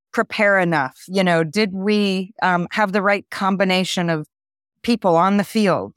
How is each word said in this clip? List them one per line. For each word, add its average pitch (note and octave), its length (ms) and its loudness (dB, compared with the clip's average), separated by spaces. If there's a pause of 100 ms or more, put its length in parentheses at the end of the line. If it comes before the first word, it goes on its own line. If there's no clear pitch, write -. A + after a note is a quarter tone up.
(120)
prepare G#3 460 0
enough? D#3+ 480 -2
You F#3 160 -2
know, E3+ 220 2
did F#3+ 300 -2
we, F#3+ 580 -2 (100)
um, F3 280 0
have G#3 220 -2
the G3+ 100 0
right G3+ 280 0
combination F#3+ 800 0
of D#3 180 -4 (560)
people G3+ 340 2
on F#3+ 200 4
the G3+ 80 2
field, F3+ 520 0